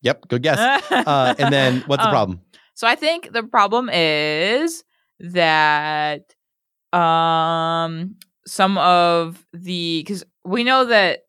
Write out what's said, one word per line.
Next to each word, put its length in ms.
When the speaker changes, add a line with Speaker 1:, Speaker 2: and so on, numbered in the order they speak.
Speaker 1:
Yep, 260
good 140
guess. 160
Speaker 2:
<laughs> 320
Speaker 1:
Uh, 480
and 140
then 340
what's 160
the 60
Speaker 2:
Um, 40
Speaker 1:
problem? 280
Speaker 2:
so 140
I 80
think 360
the 120
problem 480
is 880
that, 1120
um, 1200
some 320
of 760
the, 540
'cause 180
we 200
know 220
that 420